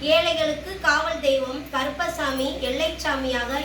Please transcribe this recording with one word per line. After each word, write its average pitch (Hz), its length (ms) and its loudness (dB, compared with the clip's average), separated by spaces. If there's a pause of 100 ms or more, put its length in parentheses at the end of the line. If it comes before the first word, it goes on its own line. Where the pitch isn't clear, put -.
ஏழைகளுக்கு 320 800 2
காவல் 320 400 2
தெய்வம் 269 400 2 (120)
கருப்பசாமி, 277 760 -2 (200)
எல்லைச்சாமியாக 269 840 -2 (140)